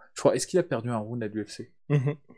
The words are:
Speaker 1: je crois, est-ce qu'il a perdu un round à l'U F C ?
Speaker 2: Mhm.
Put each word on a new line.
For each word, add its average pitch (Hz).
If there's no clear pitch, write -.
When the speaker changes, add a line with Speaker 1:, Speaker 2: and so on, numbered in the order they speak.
Speaker 1:
je -
crois, 123
est-ce 127
qu'il 185
a 170
perdu 120
un 113
round 113
à 107
l'U 104
F -
C ? -
Speaker 2:
Mhm. 147